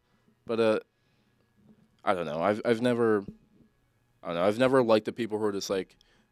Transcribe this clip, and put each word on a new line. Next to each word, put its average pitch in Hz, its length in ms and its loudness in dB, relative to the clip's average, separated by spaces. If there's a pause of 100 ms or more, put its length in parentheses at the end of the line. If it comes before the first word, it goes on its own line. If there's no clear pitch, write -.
(460)
But, 113 140 -2
uh, 110 200 2 (1200)
I 104 100 2
don't 87 120 -4
know. 78 160 -4
I've, 107 240 0
I've 117 160 0
never, 117 420 0 (1000)
I - 60 -18
don't 85 80 -6
know. 85 80 0
I've 104 160 2
never 131 240 4
liked 110 220 2
the 110 80 -6
people 107 260 -6
who 110 60 -2
are 104 80 -2
just 95 160 -6
like, 95 260 -6 (360)